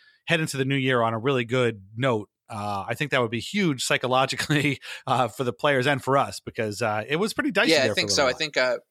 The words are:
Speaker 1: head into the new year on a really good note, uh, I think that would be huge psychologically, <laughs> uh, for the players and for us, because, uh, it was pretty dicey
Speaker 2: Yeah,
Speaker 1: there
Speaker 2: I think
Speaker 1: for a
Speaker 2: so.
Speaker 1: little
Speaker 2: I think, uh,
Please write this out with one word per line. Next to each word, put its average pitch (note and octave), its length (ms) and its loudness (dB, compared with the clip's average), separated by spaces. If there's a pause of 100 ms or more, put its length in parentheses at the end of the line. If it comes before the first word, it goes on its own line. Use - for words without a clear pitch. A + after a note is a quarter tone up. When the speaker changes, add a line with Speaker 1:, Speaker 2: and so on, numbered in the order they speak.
(260)
Speaker 1:
head E3 140 2
into D3 180 -4
the C3 80 0
new C#3 100 0
year C3 240 2
on A2+ 140 2
a A2+ 40 -2
really B2 280 0
good A#2 360 0 (140)
note, A#2+ 320 0 (220)
uh, G#2 380 -4
I A#2+ 60 -4
think C#3+ 180 -6
that C3+ 80 4
would A2+ 100 0
be A#2 100 -4
huge E3+ 440 0
psychologically, C3+ 960 0 (140)
<laughs> - 120 -18
uh, B2 220 2
for B2+ 160 -6
the A#2+ 80 0
players C#3 340 2
and C#3+ 160 2
for C3+ 160 2
us, G#2 220 -2
because, A2 420 -6
uh, G#2+ 260 0
it D3 80 -2
was G3+ 160 -2
pretty C#4 200 -2
dicey G3+ 180 2
Speaker 2:
Yeah, D3 140 4
Speaker 1:
there G#2+ 80 2
Speaker 2:
I - 20 -6
think G#2 160 -2
Speaker 1:
for - 20 -2
a - 40 0
Speaker 2:
so. C#3 80 4
Speaker 1:
little B2+ 100 2
Speaker 2:
I - 40 -10
think, D3+ 180 -6
uh, B2+ 220 2 (120)